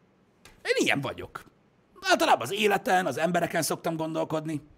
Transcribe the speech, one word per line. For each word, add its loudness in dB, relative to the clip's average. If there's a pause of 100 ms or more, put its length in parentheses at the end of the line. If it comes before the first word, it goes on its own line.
(440)
Én -2
ilyen 2
vagyok. -8 (560)
Általában 4
az -6
életen, 2
az -2
embereken 0
szoktam -2
gondolkodni. -4 (180)